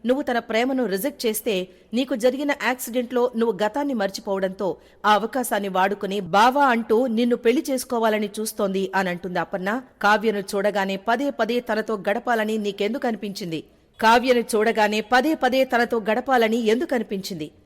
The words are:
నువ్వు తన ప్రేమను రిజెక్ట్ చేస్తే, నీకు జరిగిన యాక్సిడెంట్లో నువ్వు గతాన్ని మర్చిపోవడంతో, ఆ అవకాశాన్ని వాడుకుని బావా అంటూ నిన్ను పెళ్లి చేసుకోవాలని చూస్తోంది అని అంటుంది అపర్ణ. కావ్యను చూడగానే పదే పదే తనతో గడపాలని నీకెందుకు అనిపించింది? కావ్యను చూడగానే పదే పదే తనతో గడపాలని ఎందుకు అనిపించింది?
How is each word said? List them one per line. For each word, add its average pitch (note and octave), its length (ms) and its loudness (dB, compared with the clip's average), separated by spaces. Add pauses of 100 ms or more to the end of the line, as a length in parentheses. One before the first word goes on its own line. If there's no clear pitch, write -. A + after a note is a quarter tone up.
నువ్వు C4 160 0
తన B3+ 160 -2
ప్రేమను B3 460 0
రిజెక్ట్ G#3+ 420 -4
చేస్తే, G#3+ 420 -2 (260)
నీకు C4 220 -2
జరిగిన B3+ 340 0
యాక్సిడెంట్లో B3 840 -2
నువ్వు A3+ 300 0
గతాన్ని C#4+ 280 -2
మర్చిపోవడంతో, G3 800 -4 (300)
ఆ G#3+ 80 6
అవకాశాన్ని G#3+ 540 -2
వాడుకుని G3 520 0
బావా A3+ 460 4
అంటూ A#3 400 2
నిన్ను A#3+ 300 2
పెళ్లి B3 340 2
చేసుకోవాలని A3+ 600 0 (100)
చూస్తోంది G3 540 -2
అని F#3+ 160 0
అంటుంది F3+ 280 -6
అపర్ణ. G3 440 -4 (200)
కావ్యను G#3 360 2
చూడగానే G3 580 -2
పదే A#3 340 0
పదే A#3+ 300 -2
తనతో A3 360 -4 (140)
గడపాలని A3 480 -2
నీకెందుకు G#3 480 -4
అనిపించింది? G3 580 -6 (360)
కావ్యను A#3+ 400 4
చూడగానే G#3+ 600 2
పదే B3+ 340 2
పదే C4 300 2
తనతో A#3+ 360 0
గడపాలని A3+ 560 2
ఎందుకు A#3+ 380 0
అనిపించింది? F#3+ 560 -6 (160)